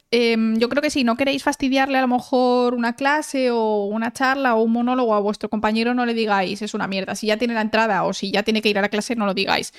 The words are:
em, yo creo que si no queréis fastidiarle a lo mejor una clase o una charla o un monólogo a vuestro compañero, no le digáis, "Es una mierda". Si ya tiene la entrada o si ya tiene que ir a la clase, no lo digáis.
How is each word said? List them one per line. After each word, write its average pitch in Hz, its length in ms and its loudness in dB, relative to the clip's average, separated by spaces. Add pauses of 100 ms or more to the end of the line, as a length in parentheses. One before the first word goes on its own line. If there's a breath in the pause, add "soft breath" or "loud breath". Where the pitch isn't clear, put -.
(100)
em, 226 480 2
yo 233 100 2
creo 269 140 0
que 302 80 0
si 277 140 0
no 233 120 2
queréis 277 280 -2
fastidiarle 269 540 0
a - 20 4
lo 254 80 2
mejor 247 680 2
una 240 220 -2
clase 277 560 0
o 214 320 0
una 226 280 -4
charla 262 440 0
o 220 80 4
un 226 80 2
monólogo 240 420 2
a 208 60 2
vuestro 208 280 -2
compañero, 220 460 0
no 247 100 0
le 233 100 0
digáis, 202 460 0
"Es 208 140 -6
una 196 140 -4
mierda". 190 260 -4
Si 208 140 -4
ya 214 80 2
tiene 233 180 -2
la 220 60 0
entrada 214 420 0
o 180 100 0
si 190 200 -6
ya 202 100 2
tiene 220 180 0
que 214 80 0
ir 202 80 0
a 196 60 2
la 202 60 0
clase, 214 260 -4
no 220 100 -2
lo 190 100 -2
digáis. - 440 -2